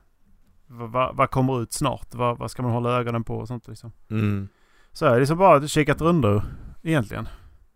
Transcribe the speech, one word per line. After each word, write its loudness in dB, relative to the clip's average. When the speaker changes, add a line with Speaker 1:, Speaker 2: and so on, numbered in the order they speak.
Speaker 1:
vad, -12
vad, -2
vad 2
kommer 0
ut -8
snart? -4
Vad, -2
vad -8
ska -12
man -2
hålla -2
ögonen -4
på -8
och -10
sånt, -12
liksom? -18
Speaker 2:
Mm. -2
Speaker 1:
Så -2
jag 6
har 6
liksom 2
bara 6
kikat 2
rundor, 2
egentligen. -2